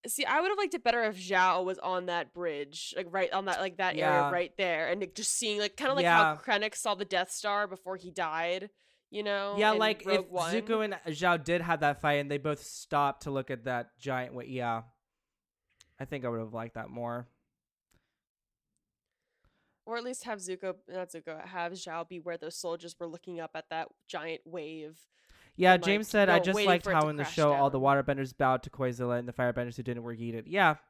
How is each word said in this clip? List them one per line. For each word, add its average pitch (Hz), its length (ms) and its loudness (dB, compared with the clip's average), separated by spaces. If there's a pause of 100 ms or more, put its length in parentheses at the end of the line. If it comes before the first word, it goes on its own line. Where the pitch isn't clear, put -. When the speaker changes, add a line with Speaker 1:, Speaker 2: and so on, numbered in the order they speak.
Speaker 1:
See, - 200 -4
I 277 140 2
would 359 100 2
have 403 80 0
liked 392 160 -2
it 269 100 -6
better 233 200 4
if 214 140 -2
Zhao 185 480 4
was 185 140 -4
on 180 260 -2
that 175 280 -2
bridge, 151 640 -6
like, 180 140 -4
right 185 220 0
on 196 140 -2
that, 185 140 -2
like, 180 180 -4
that 185 180 0
area 156 40 -2 (220)
Speaker 2:
Yeah. 143 100 2
Speaker 1:
right 175 260 -2
there, 170 320 0
and, 190 120 -2
like, 175 140 -8
just - 180 -2
seeing, 208 260 -2
like, 208 160 -2
kinda 269 180 0
like 269 120 2
how 165 280 6
Speaker 2:
Yeah. 151 40 -6
Speaker 1:
Krennic 214 380 -2
saw 208 200 -2
the 196 100 -6
Death 185 260 -2
Star 208 360 -2
before 185 300 -10
he 180 140 -16
died, 175 580 -2 (400)
you 208 140 -6
know, 202 340 -2
Speaker 2:
Yeah, 214 160 6
Speaker 1:
in 214 60 2
Speaker 2:
like, 214 220 0
if 190 60 -8
Speaker 1:
Rogue 190 240 0
One. 175 220 -2
Speaker 2:
Zuko 220 320 0
and 202 80 -4 (140)
Zhao 165 360 2
did 170 180 0
have 165 200 0
that 143 180 2
fight 147 160 2
and 143 160 0
they 143 60 0
both 143 260 -2
stopped - 600 -2
to 147 80 -6
look 135 200 -4
at 117 140 -8
that 123 320 -4
giant 127 360 -4
wa-, 123 100 -10
yeah. 120 400 -4 (1160)
I 135 60 -8
think 135 200 -8
I 120 40 0
would 117 100 -2
have 110 140 -6
liked 117 220 -8
that 113 140 -8
more. 120 380 -6 (2500)
Speaker 1:
Or 233 120 -6
at 233 60 -6
least 247 220 -8
have 220 140 -6
Zuko, 185 380 -6 (100)
not 180 220 -8
Zuko, 160 360 -12
have 175 280 -6
Zhao 170 340 -8
be 175 120 -12
where 170 180 -8
those 160 180 -10
soldiers 170 440 -8
were 175 80 -8
looking 170 320 -12
up 160 160 -10
at 160 140 -12
that 160 200 -6 (180)
giant 160 380 -8
wave 160 640 -12 (480)
Speaker 2:
Yeah, 185 180 8
Speaker 1:
and, 180 80 6
like, 190 60 0
Speaker 2:
James 208 200 2
said, 202 220 6
"I 175 60 8
Speaker 1:
they're 175 80 6
Speaker 2:
just 190 140 2
Speaker 1:
liked 202 100 4
Speaker 2:
liked 180 160 6
Speaker 1:
for 196 80 -2
it - 20 2
Speaker 2:
how 156 100 6
Speaker 1:
to 151 40 4
Speaker 2:
in 151 80 -2
the 143 80 -2
Speaker 1:
crash - 100 -6
Speaker 2:
show 147 200 6
all 139 180 6
the 135 80 0
Speaker 1:
down. 139 240 6
Speaker 2:
waterbenders 135 340 -2
bowed 131 260 4
to - 60 -10
Koizilla 123 480 -2
and 120 100 -4
the 123 60 -10
firebenders 123 440 0
who 131 40 -8
didn't 120 220 -4
were 120 120 -8
yeeted." 113 300 -6
Yeah. 165 300 6 (140)